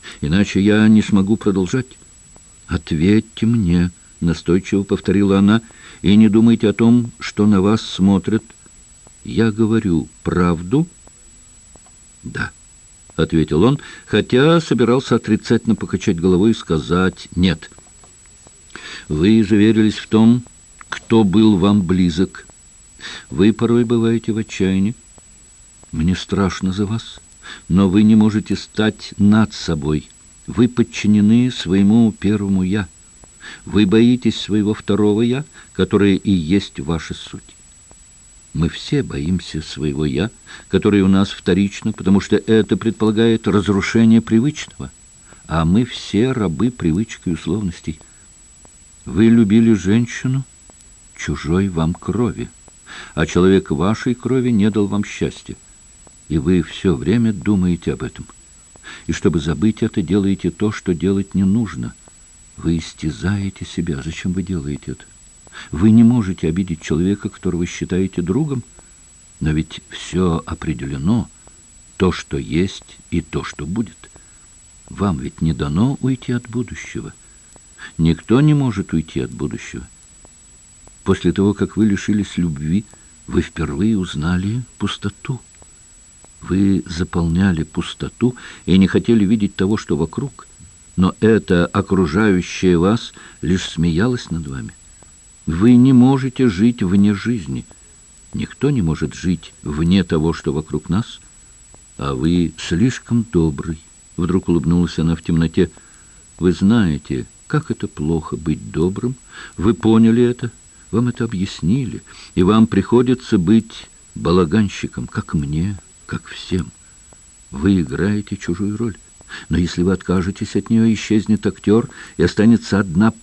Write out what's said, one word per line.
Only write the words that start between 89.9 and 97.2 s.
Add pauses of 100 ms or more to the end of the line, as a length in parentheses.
вокруг. (480)
Но
это
окружающее
вас (280)
лишь
смеялось
над
вами. (720)
Вы
не
можете
жить
вне
жизни. (680)